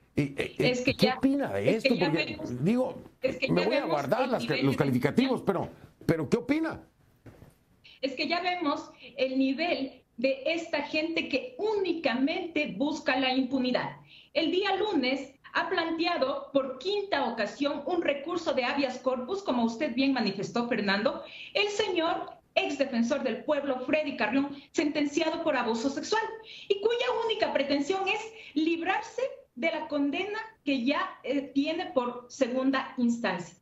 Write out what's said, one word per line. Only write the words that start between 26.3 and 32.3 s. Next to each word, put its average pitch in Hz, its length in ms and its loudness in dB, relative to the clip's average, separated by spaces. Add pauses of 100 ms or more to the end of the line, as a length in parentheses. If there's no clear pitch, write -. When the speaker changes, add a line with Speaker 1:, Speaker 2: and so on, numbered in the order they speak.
Speaker 2:
y 392 120 0
cuya 480 260 2 (200)
única 330 260 0
pretensión 285 560 0
es 427 120 -2 (340)
librarse 330 680 0 (320)
de 320 160 0
la 247 180 -2
condena 339 500 0 (260)
que 269 200 0
ya, 294 380 0
eh, 269 200 0 (120)
tiene 320 320 0
por 240 420 -2
segunda 262 680 0